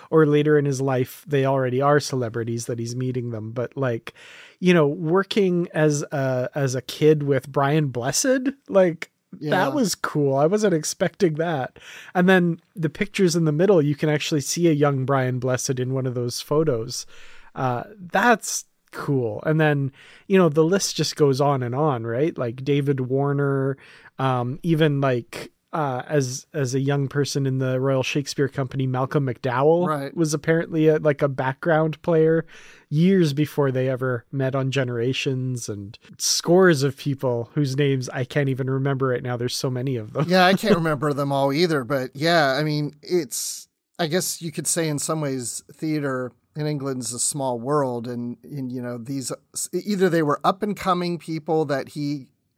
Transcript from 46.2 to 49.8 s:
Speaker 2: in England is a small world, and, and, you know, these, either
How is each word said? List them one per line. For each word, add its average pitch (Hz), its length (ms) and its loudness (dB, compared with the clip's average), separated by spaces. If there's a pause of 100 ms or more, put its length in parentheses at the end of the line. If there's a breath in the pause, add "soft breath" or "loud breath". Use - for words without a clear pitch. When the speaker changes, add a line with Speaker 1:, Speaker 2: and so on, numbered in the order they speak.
Speaker 2:
in 151 120 -4
England 135 340 -4
is 120 120 -8
a 120 60 -8
small 131 400 -4
world, 123 480 -2
and, 120 360 -8
and, 135 280 -10
you 127 80 -8
know, 123 200 -8
these, 127 320 -8 (420)
either 185 340 0